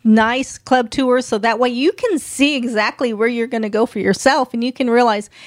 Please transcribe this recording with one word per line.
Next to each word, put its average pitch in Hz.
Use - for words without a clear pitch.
nice 226
club 254
tours, 254
so 226
that 226
way 247
you 262
can 415
see 285
exactly 233
where 214
you're 233
gonna 220
go 214
for 220
yourself, 254
and 233
you 247
can 254
realize, 233